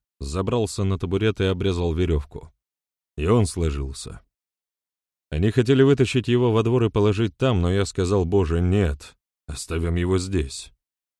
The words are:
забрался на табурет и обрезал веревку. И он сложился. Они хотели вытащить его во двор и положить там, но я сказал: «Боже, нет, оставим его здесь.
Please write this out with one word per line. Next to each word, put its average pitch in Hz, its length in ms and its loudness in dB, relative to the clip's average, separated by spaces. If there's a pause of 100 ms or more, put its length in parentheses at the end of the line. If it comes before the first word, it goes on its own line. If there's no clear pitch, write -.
(200)
забрался 98 640 -4
на 98 120 -2
табурет 98 440 -2
и - 20 0
обрезал 90 500 0
веревку. 80 600 -2 (640)
И 76 100 -4
он 110 180 4
сложился. 71 760 -6 (1080)
Они 87 220 0
хотели 131 320 4
вытащить 131 460 2
его 120 240 2
во 113 100 2
двор 117 220 2
и 107 40 2
положить 104 460 0
там, 120 260 0
но 87 80 2
я 98 160 0
сказал: 95 380 0
«Боже, 85 380 2
нет, 90 560 0 (280)
оставим 82 500 -6
его 90 220 0
здесь. 90 540 -4 (480)